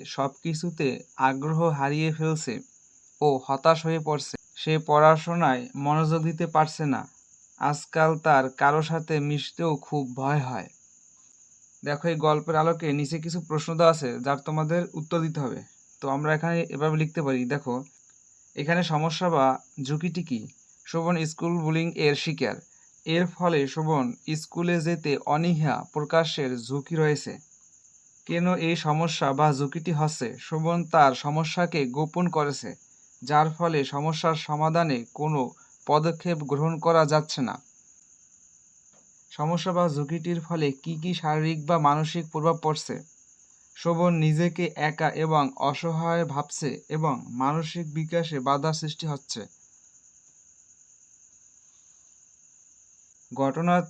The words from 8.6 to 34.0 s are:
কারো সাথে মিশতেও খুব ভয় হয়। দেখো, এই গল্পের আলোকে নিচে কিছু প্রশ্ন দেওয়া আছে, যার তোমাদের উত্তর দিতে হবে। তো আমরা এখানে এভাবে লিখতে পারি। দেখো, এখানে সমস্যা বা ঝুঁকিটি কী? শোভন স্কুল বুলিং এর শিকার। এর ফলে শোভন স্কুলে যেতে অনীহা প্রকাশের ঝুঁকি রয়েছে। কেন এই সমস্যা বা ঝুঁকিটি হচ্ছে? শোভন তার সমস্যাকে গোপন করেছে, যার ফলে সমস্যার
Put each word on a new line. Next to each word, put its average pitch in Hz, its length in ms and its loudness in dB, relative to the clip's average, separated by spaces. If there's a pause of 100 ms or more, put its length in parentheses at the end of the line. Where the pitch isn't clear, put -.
কারো 147 220 4
সাথে 160 320 -2 (120)
মিশতেও 147 440 -2 (160)
খুব 147 160 -2 (120)
ভয় 139 340 0
হয়। 98 200 -8 (1120)
দেখো, 147 260 -4
এই 165 160 0
গল্পের 151 360 2
আলোকে 165 260 0 (120)
নিচে 147 200 -4
কিছু 165 200 -6 (100)
প্রশ্ন 156 200 -4 (100)
দেওয়া 165 160 8
আছে, 147 140 -4 (160)
যার 139 220 0
তোমাদের 156 340 0 (120)
উত্তর 165 320 -2
দিতে 160 140 -4
হবে। 123 200 -4 (420)
তো - 40 -6 (100)
আমরা 151 220 0
এখানে 170 200 0 (180)
এভাবে 156 260 0
লিখতে 156 200 -2
পারি। 131 240 0
দেখো, 131 300 -4 (800)
এখানে 170 280 0
সমস্যা 160 460 0
বা 143 160 4 (420)
ঝুঁকিটি 170 360 -4
কী? 120 180 -6 (440)
শোভন 165 300 -2 (100)
স্কুল 165 280 -4 (100)
বুলিং 160 240 0 (180)
এর 147 180 4
শিকার। 156 320 -2 (500)
এর 170 220 2
ফলে 175 400 0
শোভন 156 380 0 (360)
স্কুলে 175 400 -2
যেতে 160 300 -2 (140)
অনীহা 156 500 2 (180)
প্রকাশের 151 580 0 (160)
ঝুঁকি 139 280 -6
রয়েছে। 151 380 0 (920)
কেন 170 180 0 (220)
এই 165 80 2 (100)
সমস্যা 160 480 0
বা 151 200 4
ঝুঁকিটি 143 380 -4
হচ্ছে? 151 360 -2 (120)
শোভন 165 400 -2 (140)
তার 147 220 8
সমস্যাকে 160 640 -2 (160)
গোপন 160 320 0
করেছে, 143 400 -2 (520)
যার 151 260 4 (100)
ফলে 165 220 0 (140)
সমস্যার 156 420 0 (120)